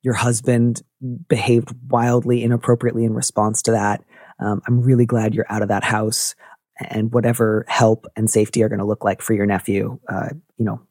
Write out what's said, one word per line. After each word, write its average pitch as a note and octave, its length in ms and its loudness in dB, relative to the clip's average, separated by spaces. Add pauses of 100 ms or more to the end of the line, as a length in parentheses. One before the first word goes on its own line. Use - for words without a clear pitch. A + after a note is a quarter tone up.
Your B2+ 100 0
husband A#2+ 680 0 (440)
behaved A#2 460 2 (160)
wildly A#2+ 540 2
inappropriately A#2 640 0
in A2 100 0
response G#2+ 480 -2
to A2+ 80 0
that. G#2 320 0 (360)
Um, G#2 280 -4
I'm B2 140 2
really A#2+ 260 4
glad A2 260 0
you're A2+ 180 -2
out G#2+ 120 -2
of G2+ 60 -2
that G2 140 0
house, - 520 -2 (440)
and A2+ 320 -4
whatever A#2 560 2
help A2 380 2 (100)
and A2 140 0
safety A2 320 2
are G#2+ 80 2
gonna G2+ 160 -4
look G#2 180 -4
like G2+ 200 -2
for A2+ 100 -2
your G2+ 140 0
nephew, G2+ 600 -2
uh, F#2+ 220 -6 (280)
you A2+ 80 -2
know F2+ 140 -6 (120)